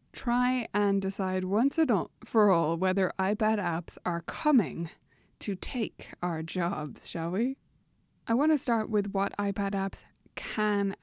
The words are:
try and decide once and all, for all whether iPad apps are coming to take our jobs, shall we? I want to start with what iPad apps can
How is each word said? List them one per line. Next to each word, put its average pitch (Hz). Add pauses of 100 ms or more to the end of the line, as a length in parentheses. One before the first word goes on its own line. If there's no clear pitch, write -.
(120)
try 247
and 202
decide 185
once 220
and 285
all, 190 (140)
for 208
all 170
whether 185
iPad 214
apps 170
are 170
coming 170 (520)
to 196
take - (140)
our 165
jobs, 160
shall 165
we? 233 (720)
I 233
want 294
to 302
start 226
with 202
what 196
iPad 202
apps 196 (320)
can 202